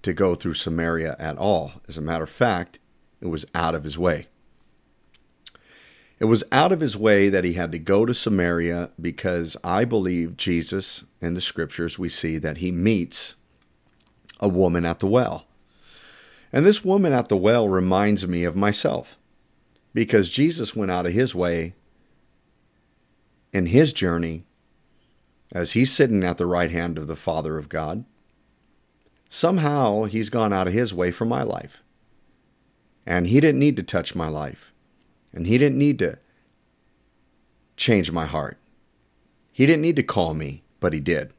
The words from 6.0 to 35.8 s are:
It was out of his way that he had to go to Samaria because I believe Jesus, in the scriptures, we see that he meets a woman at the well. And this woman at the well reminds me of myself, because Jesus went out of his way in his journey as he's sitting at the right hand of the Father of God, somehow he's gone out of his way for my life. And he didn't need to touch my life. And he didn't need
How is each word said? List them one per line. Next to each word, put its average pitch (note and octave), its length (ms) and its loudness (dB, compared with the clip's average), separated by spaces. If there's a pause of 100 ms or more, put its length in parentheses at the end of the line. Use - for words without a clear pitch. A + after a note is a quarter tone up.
It A2+ 60 2
was A2 260 4
out E3 200 4
of E3+ 80 0
his A2+ 180 -2
way G2+ 320 6
that F#2+ 140 2
he F2 100 0
had E2+ 200 -4
to E2+ 60 -8
go G2 260 2
to A#2+ 80 -2
Samaria F2 840 0
because E2+ 640 -4
I F#2+ 220 0
believe F#2 520 -2
Jesus, F2+ 680 -4 (180)
in E2+ 140 -4
the F2+ 60 -6
scriptures, E2 580 -6
we F2 100 -6
see D#2+ 300 -4
that D2+ 180 -6
he F2+ 140 -4
meets F2+ 640 -2 (1040)
a G#2 80 0
woman F2 380 2
at E2 140 -4
the G2 80 -2
well. G#2 380 0 (1040)
And C#3+ 140 2
this G#3 180 6
woman F#3 300 2
at A#2+ 140 0
the G2+ 100 2
well G#2+ 300 4
reminds F#2 600 2
me F2 180 -2
of E2+ 100 -2
myself, - 640 -2 (760)
because G#2+ 360 4
Jesus D#3 460 0
went G2+ 140 -2
out F2+ 160 -2
of F2 80 -2
his B2 220 0
way F2 400 -2 (1800)
in F#2 160 0
his C#3 260 6
journey E2+ 520 -2 (1040)
as F2 200 -4
he's C3 200 2
sitting A2+ 320 2
at F2 140 -2
the F2 80 0
right F2 260 0
hand E2+ 260 -4
of D#2 100 -10
the D#2+ 80 -8
Father D#2 420 -6
of D2 120 -12
God, D#2 360 -6 (1200)
somehow C#3+ 720 2
he's A2 260 -4
gone A2 240 0
out F#2 140 0
of F2+ 60 0
his A2+ 200 0
way F2+ 180 0
for A2+ 140 -4
my B2 180 -2
life. - 380 -8 (1200)
And F2 220 0
he B2 120 4
didn't C#3+ 200 4
need C#3+ 180 2
to F#2 60 -6
touch - 320 -4
my E2 120 -4
life. D2+ 460 -10 (600)
And F2 140 -6
he A#2 100 4
didn't C3+ 200 2
need C#3+ 220 2